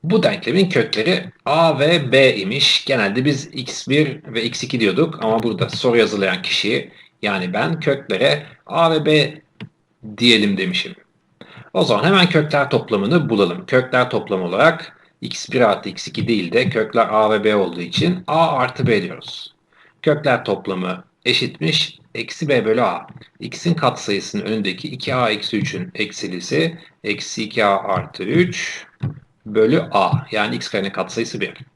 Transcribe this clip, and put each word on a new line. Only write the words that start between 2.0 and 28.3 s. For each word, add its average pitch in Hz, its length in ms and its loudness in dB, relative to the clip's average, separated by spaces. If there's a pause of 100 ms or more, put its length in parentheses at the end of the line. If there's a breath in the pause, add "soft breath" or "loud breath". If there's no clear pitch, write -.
B 131 240 6
imiş. - 480 0
Genelde 120 400 0
biz 143 280 0
X - 360 -10
bir 139 460 0
ve 113 100 -2
X 123 180 -4
iki 127 180 -2
diyorduk 110 440 2
ama 110 180 2
burada 110 260 -2
soru 117 320 2
hazırlayan 95 420 0
kişi, - 480 -2 (320 loud breath)
yani 95 300 -4
ben, 151 280 -2
köklere 139 640 0 (200 loud breath)
A 165 240 2
ve 156 160 0
B 151 340 2 (760)
diyelim 107 380 6
demişim. 92 380 -4 (800 loud breath)
O 180 120 2
zaman 107 200 2
hemen 180 240 6
kökler 147 420 2
toplamını 120 580 0
bulalım. 92 380 0
Kökler 127 440 2
toplamı 98 340 -2
olarak 127 540 0 (220 soft breath)
X - 300 -10
bir 127 100 0
artı 104 280 2
x - 200 -12
iki 117 200 -4
değil 92 240 0
de 120 160 2
kökler 110 420 0
A 107 200 4
ve 107 140 0
B 107 120 4
olduğu 87 240 0
için 170 460 -2
A 160 220 2
artı 127 380 -2
B 107 160 2
diyoruz. - 520 -12 (480 soft breath)
Kökler 147 420 2
toplamı 92 600 -4 (200)
eşitmiş - 760 -2 (140)
eksi 117 340 -6
B 123 160 2
bölü 110 180 2
A. 87 240 -2 (340 loud breath)
X'in 165 340 -2
katsayısının 104 680 -2
önündeki 101 460 -4
iki 131 260 -6
a 123 160 2
eksi 107 280 -2
üçün 92 360 -4
eksilisi 107 840 -4 (260 loud breath)
eksi 107 400 -6
iki 107 200 0
a 98 180 4
artı 95 400 -4
üç 170 640 -2 (600)